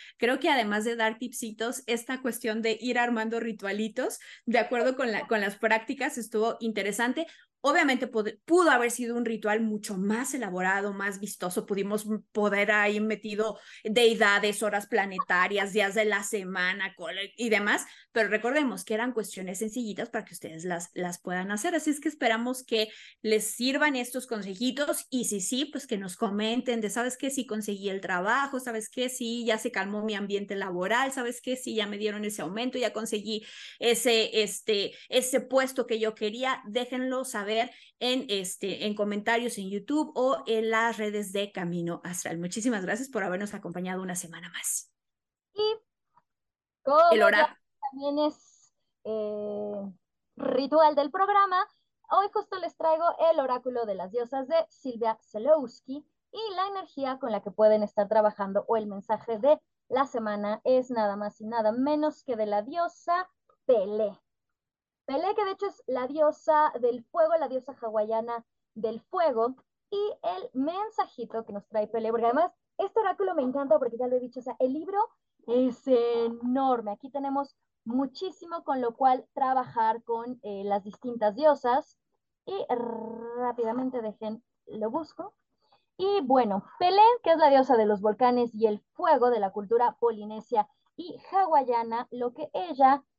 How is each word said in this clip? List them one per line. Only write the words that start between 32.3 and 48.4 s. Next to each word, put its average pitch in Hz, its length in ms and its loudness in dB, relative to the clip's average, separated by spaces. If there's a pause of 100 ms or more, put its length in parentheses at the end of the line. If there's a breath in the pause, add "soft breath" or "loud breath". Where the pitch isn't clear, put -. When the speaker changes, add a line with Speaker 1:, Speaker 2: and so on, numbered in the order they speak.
Speaker 1:
aumento, 220 360 -4
ya 226 140 0
conseguí 214 540 -6 (340 loud breath)
ese, 226 640 2
este, 202 480 -2 (160 loud breath)
ese 254 320 0
puesto 262 480 0
que 226 120 0
yo 220 140 0
quería. 226 520 -4
Déjenlo 254 580 -4
saber, 214 280 -6 (480 loud breath)
en, 247 300 0
este, 185 560 -4
en 214 100 -2
comentarios 214 640 -2
en 190 120 -8
YouTube 247 460 -2
o 254 300 0
en 220 240 0
las 226 280 0
redes 208 340 -4
de 202 200 -4
Camino 175 520 -4
Astral. 175 340 -8
Muchísimas 202 480 -4
gracias 214 240 -4
por 208 140 -4
habernos 190 300 -4
acompañado 185 480 -8
una 185 140 -6
semana 170 340 -12
más. - 420 -8 (640)
Speaker 2:
Y 403 100 -2 (1200)
como 285 160 6 (120)
Speaker 1:
El 226 80 6
Speaker 2:
ya 208 60 8
Speaker 1:
oráculo. 208 320 4 (240)
Speaker 2:
también 277 380 -4
es, - 540 -4 (320)